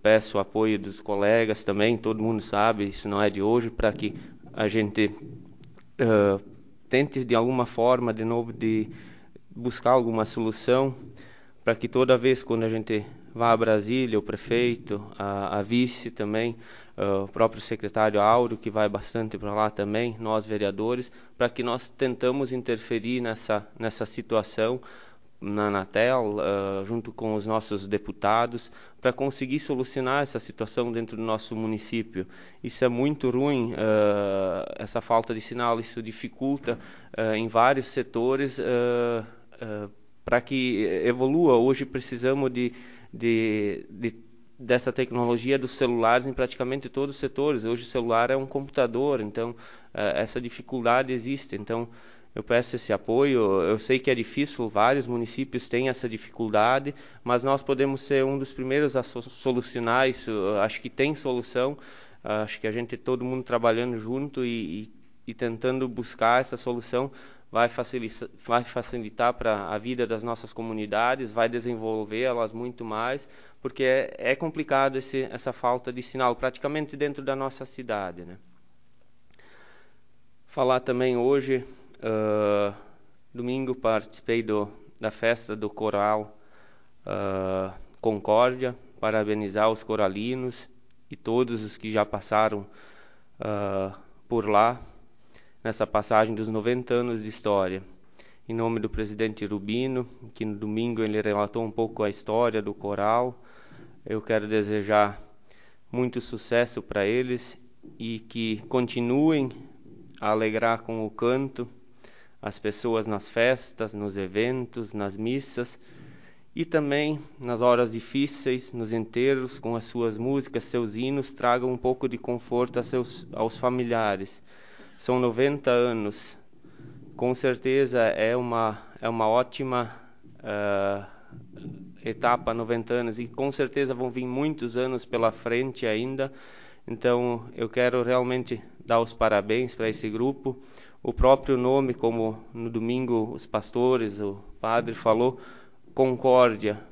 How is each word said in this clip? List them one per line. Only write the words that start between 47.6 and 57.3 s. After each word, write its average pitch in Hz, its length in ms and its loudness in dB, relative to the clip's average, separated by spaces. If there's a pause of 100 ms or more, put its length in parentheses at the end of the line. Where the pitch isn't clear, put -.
Hoje 117 200 -2
o - 20 -14
celular 117 440 2
é 135 60 2
um 135 80 -2
computador, 135 760 0
então, 113 340 -4 (400)
eh, 101 220 0
essa 113 240 -2
dificuldade 123 720 0
existe. 127 420 -6
Então, 113 340 -4 (460)
eu 107 80 -6
peço 120 320 0
esse 113 180 -2
apoio. 113 720 4
Eu 104 160 2
sei 131 220 2
que 135 100 0
é 123 60 4
difícil, 117 520 -4
vários 117 380 4
municípios 123 640 -6
têm 127 200 0
essa 127 200 -4
dificuldade, 113 840 0 (300)
mas 120 220 2